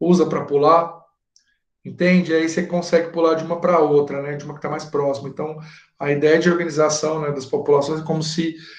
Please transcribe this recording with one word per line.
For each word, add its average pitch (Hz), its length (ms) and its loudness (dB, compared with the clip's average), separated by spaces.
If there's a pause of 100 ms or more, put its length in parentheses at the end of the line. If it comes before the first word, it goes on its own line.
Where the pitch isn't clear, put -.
usa 165 240 4
pra 147 220 -2
pular, 151 520 2 (880)
entende? 175 480 2
Aí 160 160 2
você 185 140 -2
consegue 170 500 -2
pular 165 220 2
de 160 100 -4
uma 170 160 -6
pra 175 200 2
outra, 143 420 2
né? 143 120 -8
De 143 120 -12
uma 147 80 -12
que - 80 -18
tá 147 80 -8
mais 151 160 -10
próxima. 139 420 -4
Então, 156 300 -10 (420)
a 143 100 -2
ideia 151 280 4
de 175 100 2
organização, 156 720 0
né, 147 100 -4
das 135 140 -6
populações 147 560 0
é - 20 -8
como 156 200 -4
se 165 340 -4 (220)